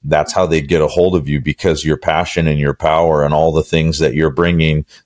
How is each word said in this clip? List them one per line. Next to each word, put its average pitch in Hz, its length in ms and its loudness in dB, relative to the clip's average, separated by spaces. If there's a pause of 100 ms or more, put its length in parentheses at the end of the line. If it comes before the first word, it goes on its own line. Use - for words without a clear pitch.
that's 76 300 -2
how 92 140 0
they 80 140 0
get 76 200 0
a 76 60 2
hold 90 280 2
of 71 140 -2
you, 73 100 -2
because 76 460 -2
your 78 120 2
passion 82 500 -2
and 73 120 0
your 71 140 0
power 80 500 2
and 73 120 0
all 80 160 2
the 78 100 0
things 80 380 -2
that 71 160 0
you're 78 160 0
bringing 80 520 0 (220)